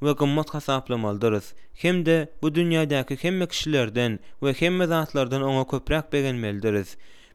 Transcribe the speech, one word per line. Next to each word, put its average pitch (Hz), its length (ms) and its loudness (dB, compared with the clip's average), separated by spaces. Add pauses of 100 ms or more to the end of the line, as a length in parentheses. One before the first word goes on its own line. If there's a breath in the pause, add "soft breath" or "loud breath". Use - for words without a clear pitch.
we 147 120 2
gymmat 147 420 2
hasaplamalydyryz. 113 1000 0 (200 soft breath)
Hem 175 320 0
de 160 220 4 (140)
bu 151 60 2
dünýädäki 151 720 2
hemme 180 240 0
kişilerden 120 720 0 (220 soft breath)
we 139 120 2
hemme 175 340 2
zatlardan 139 560 0
oňa 135 220 2
köpräk 147 480 -2
begenmelidiriz. 110 840 0 (380 soft breath)